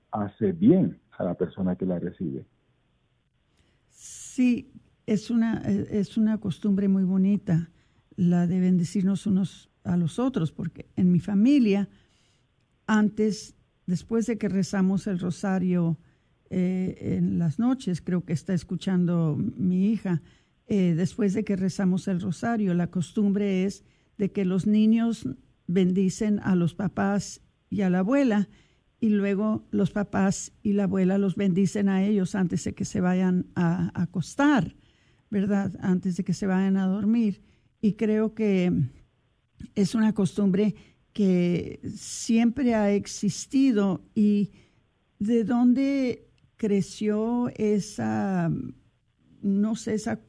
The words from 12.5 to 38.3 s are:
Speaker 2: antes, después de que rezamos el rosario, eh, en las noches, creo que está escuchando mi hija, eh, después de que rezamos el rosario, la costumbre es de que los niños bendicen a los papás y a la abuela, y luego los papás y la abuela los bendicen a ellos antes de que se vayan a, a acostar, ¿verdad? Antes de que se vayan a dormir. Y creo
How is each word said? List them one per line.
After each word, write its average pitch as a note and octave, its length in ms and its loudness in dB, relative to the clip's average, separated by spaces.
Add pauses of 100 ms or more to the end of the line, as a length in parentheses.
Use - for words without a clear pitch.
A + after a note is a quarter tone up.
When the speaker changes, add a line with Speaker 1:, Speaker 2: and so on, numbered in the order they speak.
Speaker 2:
antes, G#3+ 680 0 (320)
después G#3 400 -2
de A3+ 100 -2
que G#3+ 100 -4
rezamos F#3+ 600 0
el F#3 120 -4
rosario, F3+ 800 0 (520)
eh, F#3 680 -2
en F#3 220 0
las E3 200 -2
noches, A#3+ 420 -2
creo F3 220 -4
que - 100 -6
está F#3+ 200 -4
escuchando F3 840 0
mi F#3+ 540 0
hija, F#3+ 300 -2 (460)
eh, F#3 280 2
después F#3+ 380 0
de G#3+ 100 -2
que G3+ 120 -2
rezamos F#3 520 0
el F3+ 140 -2
rosario, G#3 520 -2
la F3 140 0
costumbre F#3+ 800 0
es - 180 -6 (340)
de G3+ 140 0
que G3+ 140 -2
los F#3 220 0
niños A3 600 2 (400)
bendicen F#3+ 760 2
a F#3+ 120 2
los E3+ 200 0
papás G3+ 640 -4 (280)
y F#3+ 120 -4
a F#3 80 2
la F3+ 100 2
abuela, G#3+ 500 2 (500)
y A3+ 100 0
luego G#3 640 0
los G3+ 180 0
papás - 720 -2
y G#3 120 -2
la G3+ 100 2
abuela F#3+ 340 2
los G3 180 0
bendicen G3 540 0
a F#3+ 140 2
ellos G3+ 320 0
antes F#3 300 -2
de - 80 -6
que - 120 -6
se - 160 -4
vayan F3+ 540 2
a, F3 400 0
a F3+ 80 -2
acostar, A#3 720 0 (560)
¿verdad? G3 480 0
Antes F3+ 380 0
de G3 60 -4
que F3+ 100 -2
se G3+ 120 -4
vayan F#3+ 320 2
a F#3+ 80 0
dormir. G#3 560 0 (400)
Y G#3 120 2
creo G#3+ 420 0